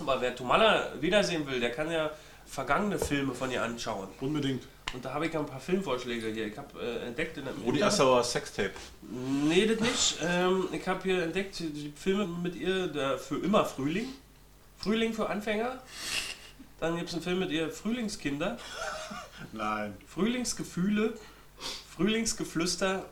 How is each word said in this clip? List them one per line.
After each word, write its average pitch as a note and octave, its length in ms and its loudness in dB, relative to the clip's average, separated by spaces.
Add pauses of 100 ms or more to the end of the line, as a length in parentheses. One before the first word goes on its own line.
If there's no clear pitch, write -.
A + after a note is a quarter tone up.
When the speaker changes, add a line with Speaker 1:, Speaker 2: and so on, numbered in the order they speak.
Speaker 1:
Aber C3+ 200 0
wer B2+ 160 0
Tomalla E3 540 6 (100)
wiedersehen F3 460 4
will, C3 140 0
der A#2 120 2
kann D#3 180 -2
ja D#3 200 0 (360)
vergangene D#3 520 2
Filme C#3 360 0
von C3 160 -4
ihr A2 120 0
anschauen. A2+ 460 -4 (120)
Speaker 2:
Unbedingt. C3+ 420 0 (320)
Speaker 1:
Und B2+ 100 -10
da C3 80 -8
hab D3 120 -4
ich D#3 80 -4
ja D#3+ 80 -2
ein D3 60 -4
paar C3 140 -10
Filmvorschläge B2 680 -2
hier. G#2+ 180 -4
Ich G#2 100 -8
hab, - 240 -14
äh, A#2 260 -4
entdeckt B2 300 -6
in C3+ 100 -10
der - 80 -6
Speaker 3:
Rudi A#2+ 280 0
Assauer C3 400 6
Sextape. - 480 -2 (320)
Speaker 1:
Nee, C#3+ 640 2
das G#3+ 140 4
nicht. - 420 2
Ähm, F3+ 480 4
ich D#3 160 -4
hab F#3 160 0
hier F#3 220 2
entdeckt, F#3 340 -2
die D3 380 -6
Filme F#3+ 300 2
mit F3 280 -4
ihr, F#3 320 0
der C3+ 320 0
Für - 260 -4
immer F#3 200 6
Frühling. E3 420 -2 (720)
Frühling A3+ 340 2
für A3 160 -2
Anfänger. A3+ 520 -2 (960)
Dann E3 180 0
gibt's E3+ 160 -4
einen E3 100 -4
Film F3+ 180 0
mit E3 100 0
ihr, D#3+ 200 0
Frühlingskinder. G#3 840 -2 (500)
Speaker 2:
<laughs> - 460 -12
Nein. G#2+ 440 -2 (100)
Speaker 1:
Frühlingsgefühle, G#3+ 1080 0 (840)
Frühlingsgeflüster F#3+ 1160 0